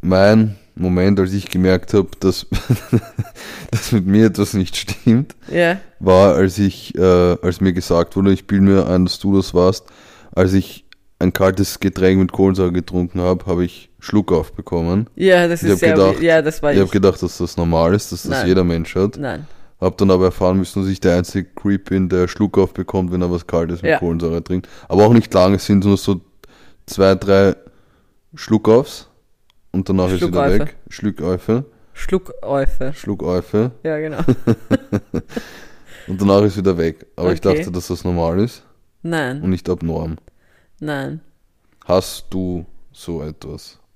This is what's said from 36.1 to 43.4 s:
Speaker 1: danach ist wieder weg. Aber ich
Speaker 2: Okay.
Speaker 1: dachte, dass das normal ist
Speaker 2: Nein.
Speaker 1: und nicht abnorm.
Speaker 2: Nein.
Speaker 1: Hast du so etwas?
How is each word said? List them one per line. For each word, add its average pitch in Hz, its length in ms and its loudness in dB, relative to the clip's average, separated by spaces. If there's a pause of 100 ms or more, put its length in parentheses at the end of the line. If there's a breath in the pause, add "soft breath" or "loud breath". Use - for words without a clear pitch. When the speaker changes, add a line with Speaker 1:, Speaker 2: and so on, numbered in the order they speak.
Speaker 1:
danach 101 220 4
ist 101 140 0
wieder 95 200 0
weg. 82 280 -4 (100)
Aber 90 180 -2
ich 80 120 -4
Speaker 2:
Okay. 95 120 2
Speaker 1:
dachte, 95 140 -6
dass 87 160 -8
das 87 160 -8
normal 87 360 -2
ist 117 240 -4 (400)
Speaker 2:
Nein. 151 380 -6
Speaker 1:
und 95 100 -4
nicht 90 180 -6
abnorm. 80 480 -6 (640)
Speaker 2:
Nein. 147 420 -10 (640)
Speaker 1:
Hast - 460 -2
du 92 340 -6 (260)
so 82 300 -12
etwas? 76 580 -16 (160)